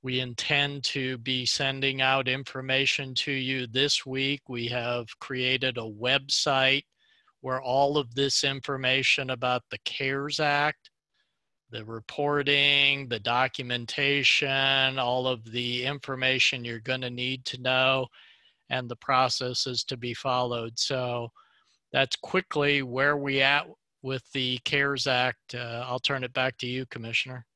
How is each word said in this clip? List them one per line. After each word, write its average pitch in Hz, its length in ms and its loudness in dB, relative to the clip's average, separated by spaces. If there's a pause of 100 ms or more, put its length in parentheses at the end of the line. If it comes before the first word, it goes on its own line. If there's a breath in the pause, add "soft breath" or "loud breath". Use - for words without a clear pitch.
We 127 160 -2
intend 143 640 0
to 131 340 -2
be 127 260 -4
sending 135 560 0
out 131 260 2
information 131 840 -2
to - 180 -2
you 131 360 -2
this 135 360 0
week. 135 460 -4
We 120 200 -4
have 120 360 -2 (140)
created 127 580 0
a 117 40 -6
website 135 1040 0 (560 soft breath)
where 131 200 -4
all 139 380 4
of 117 160 -4
this 139 280 2
information 135 840 0
about 127 400 0
the - 160 -10
cares 139 540 -4
Act, 147 500 0 (800)
the 110 160 -10
reporting, 139 1200 2
the 113 100 -2
documentation, 135 1800 2
all 127 300 0
of 117 240 -4
the 123 340 -2
information 131 800 0
you're 117 140 -6
gonna 127 320 -4
need 127 340 -6
to 131 160 -10
know, 131 460 4 (640 soft breath)
and 127 180 -2
the 120 60 -6
processes 127 880 0
to 127 140 -6
be 117 180 -6
followed. 120 640 -2
So 123 500 -2 (640 soft breath)
that's 135 220 2
quickly 147 680 0
where 135 360 2
we 139 260 2
at 143 240 4 (340)
with 131 300 -6
the 127 340 -2
cares 143 400 2
Act. 127 480 0
Uh, 120 320 -6
I'll 127 140 -4
turn 135 240 -2
it 123 100 -8
back 131 240 0
to - 80 -8
you, 127 220 -4
Commissioner. 120 580 -6 (100)